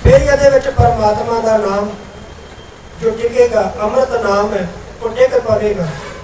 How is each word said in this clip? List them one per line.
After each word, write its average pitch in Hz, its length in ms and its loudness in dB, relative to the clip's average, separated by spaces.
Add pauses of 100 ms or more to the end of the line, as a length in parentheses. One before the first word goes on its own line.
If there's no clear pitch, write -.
ਫਿਰ 523 180 6
ਇਹਦੇ 285 280 4
ਵਿੱਚ 269 200 2
ਪਰਮਾਤਮਾ 226 680 0
ਦਾ 220 180 2
ਨਾਮ 208 320 -2 (1120)
ਜੋ 226 80 0
ਟਿਕੇਗਾ, 233 640 0 (100)
ਅੰਮ੍ਰਿਤ 240 300 0
ਨਾਮ 208 420 0
ਹੈ, 185 140 -4 (340)
ਉਹ 226 80 -4
ਟਿਕ 254 280 2
ਪਵੇਗਾ 208 500 -2 (360)